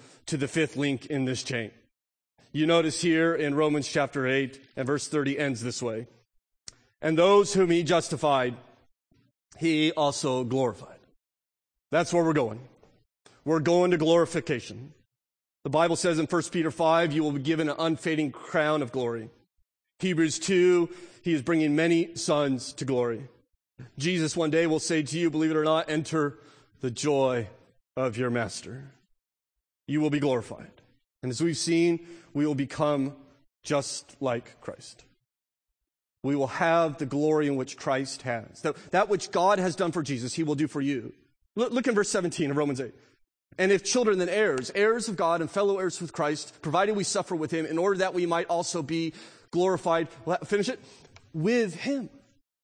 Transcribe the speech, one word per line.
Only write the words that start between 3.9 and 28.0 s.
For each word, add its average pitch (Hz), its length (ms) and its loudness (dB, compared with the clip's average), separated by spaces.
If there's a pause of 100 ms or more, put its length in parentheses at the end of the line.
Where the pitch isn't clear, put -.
eight 131 340 0 (140)
and 131 100 -4
verse 139 220 -2
thirty 139 320 -2
ends 131 240 -4
this 120 180 -6
way. 117 260 -6 (920)
"And 156 160 0
those 196 360 6
whom 185 180 4
he 170 100 4
justified, 143 720 0 (1040)
he 160 360 2
also 135 500 0
glorified." 120 560 -2 (920)
That's 165 220 2
where 175 100 4
we're 160 100 2
going. 117 260 0 (840)
We're 160 160 2
going 175 300 4
to 175 80 4
glorification. 151 960 0 (680)
The 143 80 -8
Bible 165 240 4
says 165 240 0
in 156 80 0
First 165 240 -2
Peter 160 180 0
five, 165 420 2
"You 156 120 0
will 151 80 0
be 143 100 -4
given 156 260 0
an 143 120 -4
unfading 156 520 -2
crown 151 520 0
of 117 80 -8
glory." 117 400 -6 (680)
Hebrews 165 400 0
two, 180 520 4 (340)
"He 175 100 0
is 147 80 0
bringing 156 340 2
many 170 400 2
sons 143 580 0
to 139 120 -8
glory." 123 440 -2 (680)
Jesus 165 400 -2
one 160 140 0
day 165 160 4
will 156 120 2
say 160 220 0
to 143 160 -4
you, 170 140 0
believe 156 180 0
it 156 80 0
or 151 60 2
not, 160 260 2
"Enter 151 480 -2 (440)
the 127 100 -4
joy 131 560 0 (500)
of 127 180 -2